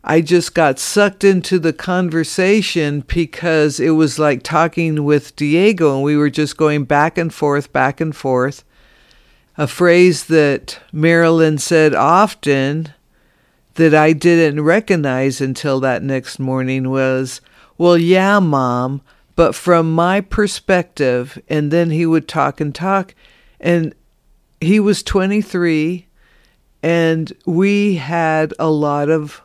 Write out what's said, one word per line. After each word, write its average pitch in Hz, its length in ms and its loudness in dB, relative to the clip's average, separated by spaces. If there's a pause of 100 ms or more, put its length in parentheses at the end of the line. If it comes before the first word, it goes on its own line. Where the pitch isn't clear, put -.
I 160 120 2
just 170 340 -2
got 151 240 0
sucked 202 460 -2
into 185 340 2
the 160 140 0
conversation 175 1400 -2
because 160 720 -2
it 147 100 2
was 156 300 2
like 143 240 0
talking 160 580 -2
with 147 320 0
Diego, 165 640 2
and 135 80 -2
we 147 120 0
were 147 140 2
just 147 260 -4
going 147 280 0
back 143 340 0
and 165 160 -4
forth, 143 380 -4
back 135 280 -2
and 156 140 -4
forth. 131 480 -4 (960)
A 151 80 -2
phrase 175 600 2
that 147 520 0 (140)
Marilyn 165 680 2
said 156 340 2
often 147 1040 0 (800)
that 160 200 4
I 156 180 4
didn't 160 480 2
recognize 147 800 0
until 135 400 -4
that 127 240 -2
next 135 340 -6
morning 131 500 -4
was, 131 520 -2 (360)
"Well, 175 220 4
yeah, 185 400 4
Mom, 131 640 0 (340)
but 160 220 2
from 165 360 0
my 180 280 0
perspective," 170 1300 -2
and 151 240 -2
then 170 180 2
he 165 160 0
would 160 220 0
talk 143 320 -4
and 147 120 -4
talk, 190 400 -4 (460)
and 170 340 -2 (680)
he 185 180 2
was 202 240 0
twenty-three, 180 1040 -2 (720)
and 165 520 0 (120)
we 202 520 0
had 156 600 -2
a 160 140 -2
lot 147 380 -2
of 151 360 -4